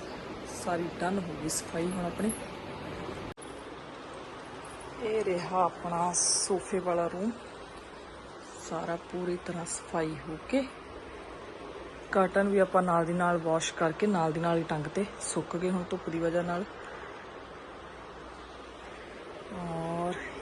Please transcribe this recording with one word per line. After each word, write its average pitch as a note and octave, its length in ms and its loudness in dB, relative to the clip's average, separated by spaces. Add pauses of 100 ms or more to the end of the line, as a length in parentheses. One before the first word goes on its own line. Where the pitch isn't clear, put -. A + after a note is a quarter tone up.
(640)
ਸਾਰੀ F3 240 2 (120)
ਡਨ F#3 200 2
ਹੋ E3+ 220 -2
ਗਈ D#3 80 0
ਸਫਾਈ E3 420 0
ਹੁਣ F#3 140 0
ਆਪਣੀ। F3+ 260 0 (2750)
ਇਹ A3 220 4
ਰਿਹਾ F3+ 380 4
ਆਪਣਾ F3 520 4
ਸੋਫੇ - 640 4
ਵਾਲਾ F3 280 4
ਰੂਮ, F#3+ 240 0 (1400)
ਸਾਰਾ E3 260 0 (160)
ਪੂਰੀ F3+ 340 0
ਤਰ੍ਹਾਂ E3+ 200 -2
ਸਫਾਈ D#3+ 500 -2 (140)
ਹੋ D#3 80 -4 (120)
ਕੇ। C4+ 140 6 (1500)
ਕਰਟਨ G3 380 6
ਵੀ G3+ 100 6
ਆਪਾਂ F#3 220 8
ਨਾਲ E3+ 240 6
ਦੀ E3+ 80 2
ਨਾਲ F3 240 6
ਵਾਸ਼ D#3+ 360 2
ਕਰਕੇ E3 340 4
ਨਾਲ E3+ 240 6
ਦੀ D#3+ 80 0
ਨਾਲ E3+ 180 4
ਹੀ E3 60 4
ਟੰਗ D#3 220 0 (100)
ਤੇ, G3 100 4 (160)
ਸੁੱਕ - 360 -2
ਗਏ F3+ 120 2
ਹੁਣ F#3 200 2
ਧੁੱਪ F#3 200 -2
ਦੀ E3 100 0
ਵਜ੍ਹਾ E3+ 220 4
ਨਾਲ। F3 220 0 (3000)
ਔਰ E3+ 600 0 (280)